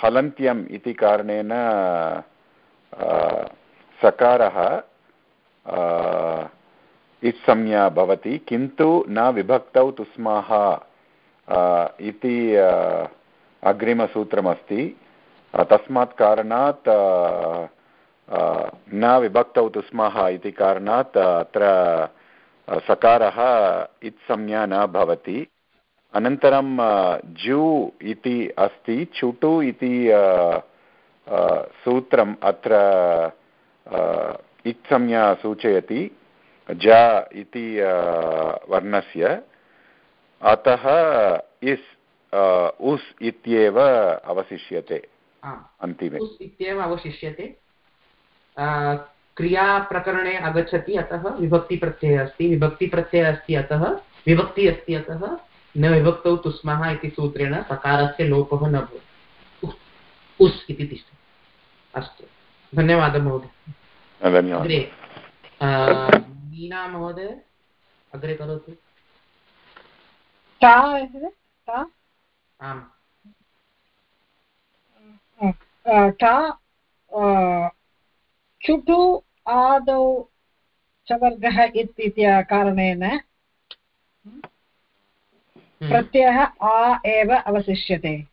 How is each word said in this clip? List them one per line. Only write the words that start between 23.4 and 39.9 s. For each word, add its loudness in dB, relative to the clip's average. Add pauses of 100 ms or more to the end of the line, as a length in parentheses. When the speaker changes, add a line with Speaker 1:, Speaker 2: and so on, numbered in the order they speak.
Speaker 1:
इत्संज्ञा -6
न -2
भवति। -4 (680)
अनन्तरं, 2
अ, 0
जु -2 (100)
इति -6
अस्ति, -4
चुटु -2
इति, -2
अ, 6 (1040)
अ, 0
सूत्रम् 0
अत्र, 0 (1120)
अ, -4 (320)
इत्संज्ञा 0
सूचयति -4 (540)
ज -2 (460)
इति, -8
अ, 0 (760)
वर्णस्य। -2 (960)